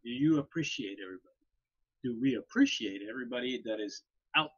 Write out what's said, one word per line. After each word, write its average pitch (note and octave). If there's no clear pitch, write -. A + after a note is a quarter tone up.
Do A#2
you C#3+
appreciate C3
everybody? F#2
Do A#2+
we C3
appreciate G#2
everybody B2
that G#2+
is G#2
out D#3